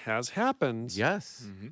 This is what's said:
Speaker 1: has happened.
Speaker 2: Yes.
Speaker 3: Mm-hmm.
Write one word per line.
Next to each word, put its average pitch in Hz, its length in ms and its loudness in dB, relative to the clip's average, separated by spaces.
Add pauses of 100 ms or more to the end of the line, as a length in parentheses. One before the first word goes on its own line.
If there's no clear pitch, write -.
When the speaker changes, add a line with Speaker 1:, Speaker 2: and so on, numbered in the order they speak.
Speaker 1:
has 113 240 0
happened. 123 680 0
Speaker 2:
Yes. 139 500 0
Speaker 3:
Mm-hmm. 98 260 -10